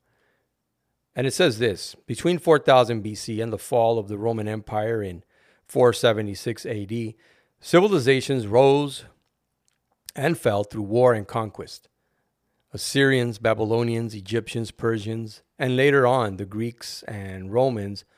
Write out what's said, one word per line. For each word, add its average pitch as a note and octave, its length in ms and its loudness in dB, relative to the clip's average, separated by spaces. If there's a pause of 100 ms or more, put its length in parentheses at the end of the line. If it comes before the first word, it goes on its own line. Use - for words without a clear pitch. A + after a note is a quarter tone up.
(1160)
And C3 100 -2
it B2 60 -2
says C3+ 260 2
this, A2 360 -4 (120)
Between E3+ 320 -2
four D#3 200 6
thousand A#2+ 440 4
B G#2 120 -8
C G#2+ 260 -8
and A2+ 120 -6
the G2 60 -6
fall A#2 400 2
of G2 100 -6
the G#2 80 -6
Roman A2 320 -4
Empire G#2+ 540 -4
in F2 220 -10 (420)
four B2 260 4
seventy-six G#2+ 720 -2
A G#2 220 -6
D, A2+ 300 -8 (480)
civilizations C3+ 840 2
rose C#3 560 4 (1120)
and D#3 200 0
fell G#2 280 0
through G#2+ 180 -8
war A#2+ 320 4
and G#2 140 -4
conquest. G#2 600 -10 (840)
Assyrians, B2+ 680 0
Babylonians, A2+ 800 -2
Egyptians, G#2+ 560 -6
Persians, A2+ 720 -6 (160)
and B2+ 160 -2
later C#3 280 4
on A#2+ 340 0
the G#2+ 60 -8
Greeks A2+ 600 -10
and F#2+ 480 -12
Romans A2 520 -2 (140)